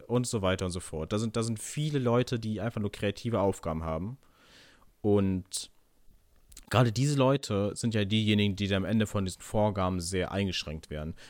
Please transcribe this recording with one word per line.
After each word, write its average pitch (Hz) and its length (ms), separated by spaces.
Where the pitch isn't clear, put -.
und 123 200
so 113 160
weiter 92 220
und 90 60
so 90 80
fort. 80 320
Da 104 60
sind, 110 180
da 117 80
sind 113 160
viele 151 400
Leute, 120 400
die 107 220
einfach 117 200
nur 104 100
kreative 107 480
Aufgaben 82 440
haben. 82 340
Und 98 680
gerade 117 220
diese 139 260
Leute 127 580
sind 113 200
ja 104 100
diejenigen, 104 500
die 98 120
dann 95 160
am 82 60
Ende 110 180
von 98 180
diesen 90 160
Vorgaben 98 580
sehr 90 320
eingeschränkt 90 600
werden. 76 240